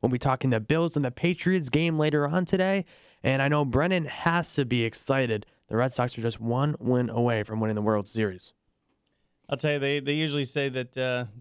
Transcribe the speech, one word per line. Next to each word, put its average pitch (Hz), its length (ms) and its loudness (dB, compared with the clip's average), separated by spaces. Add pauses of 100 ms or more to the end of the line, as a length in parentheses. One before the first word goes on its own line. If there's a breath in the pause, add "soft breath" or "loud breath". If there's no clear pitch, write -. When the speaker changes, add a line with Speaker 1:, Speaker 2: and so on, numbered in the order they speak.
Speaker 1:
We'll 123 80 2
be 127 80 2
talking 131 320 0
the 113 120 2
Bills 160 340 0
and 147 80 0
the 127 80 -2
Patriots 175 560 0
game 156 320 2
later 151 260 2
on 170 200 0
today. 190 400 2 (360 soft breath)
And 135 200 2
I 139 80 2
know 147 160 2
Brendan 156 400 2
has 170 500 -2
to 143 80 2
be 120 220 0
excited. 117 600 -2 (220 soft breath)
The 107 80 -4
Red 127 160 2
Sox 123 260 -2
are 117 40 -6
just 98 180 -2
one 123 400 0
win 123 300 2
away 117 340 0
from 110 160 -4
winning 110 160 0
the 107 60 -2
World 104 260 2
Series. 101 460 -4 (960)
Speaker 2:
I'll 143 60 -4
tell 147 160 -2
you, 143 80 0
they, 139 220 0
they 135 100 -2
usually 147 320 0
say 139 240 -2
that, 127 300 -6
uh, 127 260 -2 (180)